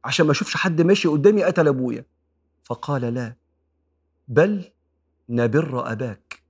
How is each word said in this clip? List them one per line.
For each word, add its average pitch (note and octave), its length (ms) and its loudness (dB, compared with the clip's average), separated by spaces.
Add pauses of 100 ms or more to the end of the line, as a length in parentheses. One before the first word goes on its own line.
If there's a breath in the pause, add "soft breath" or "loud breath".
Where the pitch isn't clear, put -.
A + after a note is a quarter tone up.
عشان C3 220 0
ما D3+ 60 2
أشوفش - 240 -2
حد E3+ 260 0
ماشي F#3 260 4
قدامي E3+ 360 4
قتل F3 240 2
أبويا". B2+ 380 -2 (580)
فقال: C3 380 -6
"لا، A#2+ 340 -6 (920)
بل F3+ 360 2 (640)
نبر B2 640 -2
أباك A2 580 -12